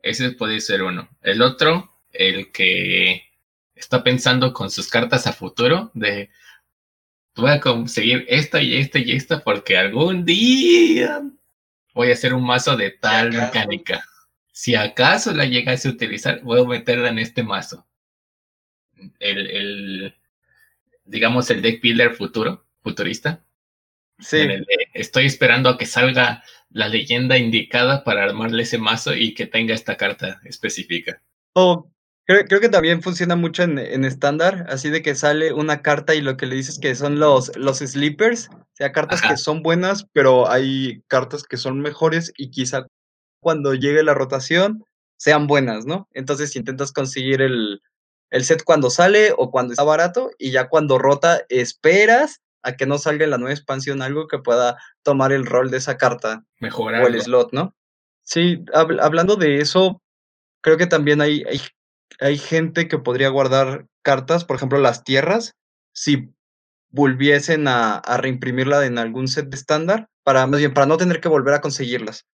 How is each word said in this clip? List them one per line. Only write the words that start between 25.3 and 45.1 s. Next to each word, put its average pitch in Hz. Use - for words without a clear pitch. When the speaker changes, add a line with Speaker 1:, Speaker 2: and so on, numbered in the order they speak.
Speaker 1:
a 123
que 117
salga 123
la 107
leyenda 120
indicada 123
para 101
armarle 110
ese 117
mazo 113
y 117
que 110
tenga 113
esta 110
carta 98
específica". -
Speaker 3:
O 180
creo, 196
creo 196
que 233
también 170
funciona 175
mucho 170
en, 165
en 131
estándar, 156
así 135
de 156
que 156
sale 151
una 151
carta 147
y 151
lo 135
que 131
le 127
dices 135
que 135
son 143
los, 139
los 135
sleepers, 147
o -
sea, 139
cartas -
Speaker 1:
Ajá. 110
Speaker 3:
que -
son 156
buenas, 180
pero 131
hay 131
cartas 131
que -
son 135
mejores 156
y 135
quizá 127
cuando 147
llegue 143
la 147
rotación 160